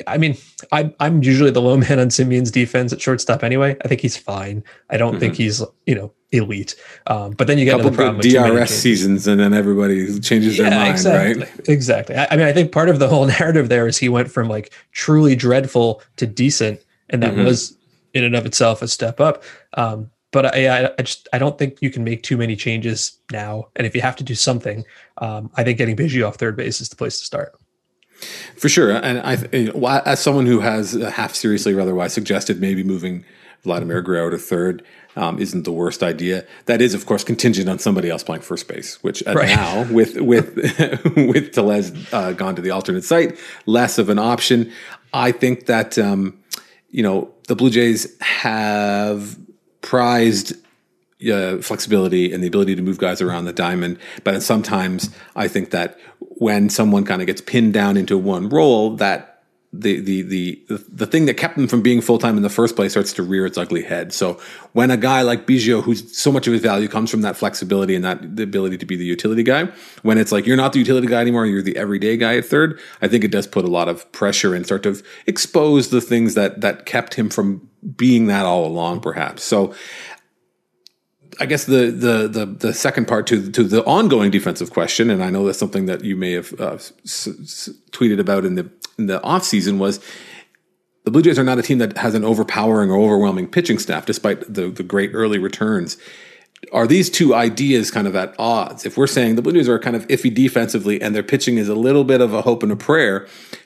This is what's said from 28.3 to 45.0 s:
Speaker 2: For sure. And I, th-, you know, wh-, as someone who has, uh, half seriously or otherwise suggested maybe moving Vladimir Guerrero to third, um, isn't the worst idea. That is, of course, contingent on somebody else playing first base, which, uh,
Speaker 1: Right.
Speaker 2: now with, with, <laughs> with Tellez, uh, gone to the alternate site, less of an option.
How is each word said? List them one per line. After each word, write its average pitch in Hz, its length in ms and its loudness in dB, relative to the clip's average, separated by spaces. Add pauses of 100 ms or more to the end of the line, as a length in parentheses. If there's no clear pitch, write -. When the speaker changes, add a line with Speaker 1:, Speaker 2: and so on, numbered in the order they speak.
Speaker 2:
For - 120 0
sure. 117 220 4
And 123 300 -2
I, 131 160 -2
th-, - 180 -6
you 113 180 0
know, 143 80 -8
wh-, 131 260 0
as 139 140 0
someone 139 240 2
who 123 160 4
has, 110 340 -2
uh, 107 160 -4
half 107 240 -6
seriously 104 380 0
or 98 80 0
otherwise 90 320 -2
suggested 101 480 -2
maybe 95 240 -2
moving 90 400 -6 (380)
Vladimir 85 400 -4
Guerrero 87 260 -2
to 85 80 -4
third, 87 460 -2 (320)
um, 85 240 -4
isn't 90 240 -4
the 85 100 -6
worst 87 300 -4
idea. 90 420 -4 (220)
That 117 160 2
is, 123 100 4
of 101 140 -6
course, 101 180 -2
contingent 107 460 0
on 92 80 -4
somebody 92 320 0
else 82 120 -6
playing 82 200 -8
first - 260 -10
base, - 340 -14
which, - 240 -6
uh, 101 60 -2
Speaker 1:
Right. - 160 2
Speaker 2:
now 101 420 0
with, 113 300 4
with, 120 360 4
<laughs> 147 600 0
with - 360 2
Tellez, 104 400 0 (200)
uh, 92 200 -2
gone 95 240 -6
to 87 60 -8
the 92 100 -2
alternate 92 320 -4
site, 165 340 2 (260)
less 117 320 2
of 104 140 2
an 101 80 2
option. 117 520 2 (440)